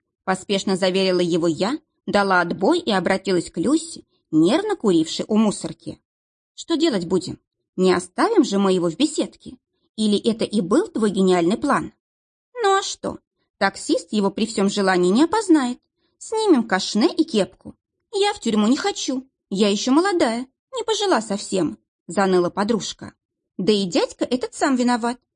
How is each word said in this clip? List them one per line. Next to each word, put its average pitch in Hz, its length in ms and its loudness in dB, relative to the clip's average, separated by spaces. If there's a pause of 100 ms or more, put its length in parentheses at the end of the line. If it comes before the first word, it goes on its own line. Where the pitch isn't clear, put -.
(240)
поспешно 190 540 -2
заверила 185 420 2
его 170 280 0
я, 185 300 -2 (280)
дала 196 360 2
отбой 180 380 0
и - 120 -4
обратилась 190 600 0
к - 60 -20
Люсе, - 480 -2 (260)
нервно 320 440 2
курившей 160 520 0
у 214 100 0
мусорки. 190 640 -2 (560)
"Что - 220 -4
делать 262 280 0
будем? 180 340 -4 (360)
Не 185 180 4
оставим 311 500 2
же 202 160 0
мы 196 120 2
его 175 180 0
в 160 60 -4
беседке? - 600 -4 (380)
Или 214 220 2
это 226 280 -2
и 208 160 -2
был 240 260 0
твой 220 220 -2
гениальный 185 480 2
план?" 214 360 -2 (680)
"Ну 392 160 2
а 403 40 -2
что? - 380 -8 (380)
Таксист - 560 -4
его 196 180 0
при 208 140 -4
всем 202 240 -2
желании 190 420 2
не 240 120 4
опознает. 320 560 2 (380)
Снимем 415 460 0
кашне 202 500 0
и 330 100 0
кепку. - 520 -4 (380)
Я 415 200 0
в 415 60 -18
тюрьму 214 280 0
не 254 100 2
хочу. 269 500 -6 (220)
Я 202 200 0
еще 208 220 0
молодая, 285 560 2 (280)
не 466 80 -4
пожила 392 380 0
совсем", 196 560 -4 (300)
заныла 180 420 0
подружка. - 640 -4 (440)
"Да 185 140 2
и 202 140 2
дядька 311 400 -2
этот 262 280 -4
сам 285 220 0
виноват. 240 440 0 (160)